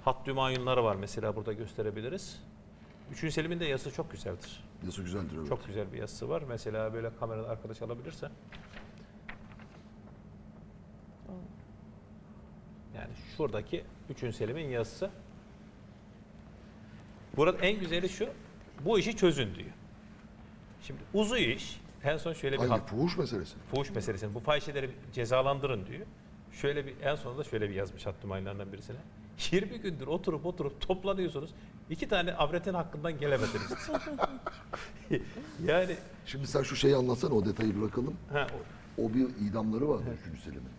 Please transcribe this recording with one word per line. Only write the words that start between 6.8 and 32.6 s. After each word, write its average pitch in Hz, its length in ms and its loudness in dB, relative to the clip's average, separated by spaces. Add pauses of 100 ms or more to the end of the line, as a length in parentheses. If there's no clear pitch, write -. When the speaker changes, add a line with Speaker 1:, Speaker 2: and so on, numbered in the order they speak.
Speaker 1:
böyle 113 260 -4
kamerada 113 300 -4
arkadaş 110 320 -6
alabilirse. 123 480 -8 (4000)
Yani - 140 -10 (280)
şuradaki 107 460 0 (260)
üçüncü 123 280 -4
Selim'in 135 320 0
yazısı. 120 400 0 (2250)
Burada 165 280 10
en 208 140 6
güzeli 175 300 2
şu, 214 180 -2 (580)
"Bu 202 140 8
işi 220 180 2
çözün." 139 380 6
diyor. - 140 -8 (1120)
Şimdi - 180 -10 (140)
uzuyor 208 420 6
iş. - 260 -6 (220)
En 147 140 6
son 165 160 0
şöyle 139 220 0
bir 131 40 4
Speaker 2:
Hangi? 123 120 6 (100)
Speaker 1:
hat- - 80 -8
Speaker 2:
Fuhuş 156 280 4
meselesi. 113 380 0 (160)
Speaker 1:
Fuhuş 139 200 2
meselesini. 104 440 -2
"Bu 117 40 -2
fahişeleri 143 500 2 (240)
cezalandırın." 131 720 4
diyor. 143 200 -8 (460)
Şöyle 143 340 2
bir, 131 160 -8
en 143 140 4
sonunda 139 280 -4
şöyle 104 260 0
bir 101 60 -2
yazmış 95 300 -2
Hat 98 180 -2
Dümayunlarından 98 500 -4
birisine. 104 240 -10 (540)
"Yirmi 202 280 4
gündür 147 280 -4
oturup 160 380 0
oturup 156 360 -2
toplanıyorsunuz. 185 680 2 (380)
İki 165 180 -2
tane 180 260 4
avretin 170 400 4